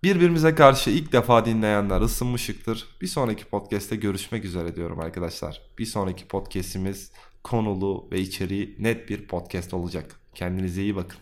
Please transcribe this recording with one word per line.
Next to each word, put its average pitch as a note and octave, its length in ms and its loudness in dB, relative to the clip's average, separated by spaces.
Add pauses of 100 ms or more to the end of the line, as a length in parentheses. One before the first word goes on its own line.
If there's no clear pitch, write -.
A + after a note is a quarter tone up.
birbirimize E3+ 520 6
karşı C3+ 360 8
ilk D3+ 220 0
defa A#2+ 320 6
dinleyenler G#2+ 560 2
ısınmışıktır. A2+ 880 -2 (120)
Bir - 60 -8
sonraki A#2 380 -2
podcast'te G2+ 520 -4
görüşmek G#2 480 -4
üzere E2+ 320 -6
diyorum E2+ 240 -6
arkadaşlar. E2 640 -8 (160)
Bir A2+ 80 -4
sonraki F#2+ 420 -4
podcast'imiz F#2+ 840 -6 (320)
konulu G2 680 -2
ve F#2+ 80 0
içeriği F#2+ 580 -4
net A2+ 300 -2
bir G2+ 180 -8
podcast F2+ 480 -8
olacak. F2 460 -8 (140)
Kendinize F#2 480 -4
iyi G2+ 140 -2
bakın. F#2 260 -8